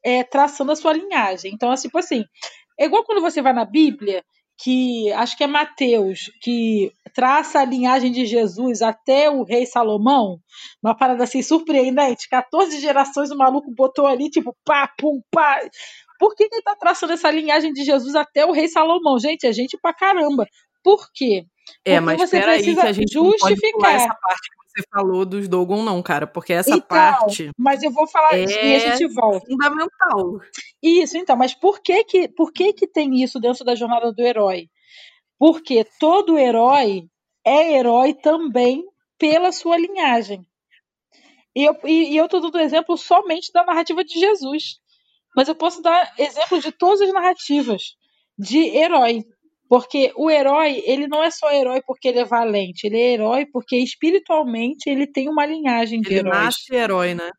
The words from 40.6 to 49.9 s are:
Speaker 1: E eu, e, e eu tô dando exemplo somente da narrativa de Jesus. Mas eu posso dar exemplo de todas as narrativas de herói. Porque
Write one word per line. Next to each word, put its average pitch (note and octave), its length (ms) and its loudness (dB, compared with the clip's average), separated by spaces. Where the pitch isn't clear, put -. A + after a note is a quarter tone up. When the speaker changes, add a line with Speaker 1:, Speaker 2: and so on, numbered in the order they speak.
Speaker 1:
E C#4+ 120 0
eu, D#4 180 4
e, D#4 300 2
e D4+ 40 2
eu E4+ 120 2
tô F#4 100 0
dando E4 200 -4
exemplo D#4+ 380 0
somente F4+ 540 0
da F4 140 2
narrativa E4+ 400 -2
de E4 120 -10
Jesus. D#4+ 600 -2
Mas C4 120 2
eu D#4+ 80 -2
posso E4+ 260 -4
dar E4+ 360 2
exemplo D4+ 440 -2
de D#4 100 -10
todas G4 300 2
as F#4+ 100 2
narrativas D4 840 -2
de G3+ 220 -2
herói. C#4+ 680 2
Porque B3 460 0